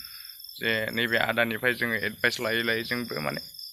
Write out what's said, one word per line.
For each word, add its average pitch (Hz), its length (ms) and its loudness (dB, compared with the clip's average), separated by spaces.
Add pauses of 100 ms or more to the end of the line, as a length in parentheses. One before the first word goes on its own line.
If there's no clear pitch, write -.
(600)
जे 113 100 0 (200)
नैबे 117 260 2
आदानिफ्राय 113 580 2
जोङो 117 200 0
एडभाइस 107 460 0
लायै 113 220 2
लायै 113 200 2
जोंबो 120 380 -4
माने, 73 200 -2 (320)